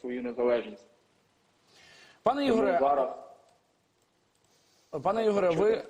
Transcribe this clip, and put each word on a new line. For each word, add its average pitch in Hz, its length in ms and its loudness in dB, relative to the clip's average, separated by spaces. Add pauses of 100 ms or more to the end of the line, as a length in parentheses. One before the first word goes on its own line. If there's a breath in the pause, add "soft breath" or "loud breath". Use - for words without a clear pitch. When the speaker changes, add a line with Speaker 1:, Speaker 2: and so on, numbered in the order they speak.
Speaker 1:
свою 123 220 -8
незалежність. 120 640 -2 (1400 loud breath)
Speaker 2:
Пане 269 180 0
Speaker 1:
Тому 269 140 2
Speaker 2:
Ігоре, 190 260 2
Speaker 1:
зараз 139 280 2 (1900)
Speaker 2:
пане 214 220 0
Ігоре, 202 240 2
Speaker 1:
Чути? 165 120 2
Speaker 2:
ви 214 300 2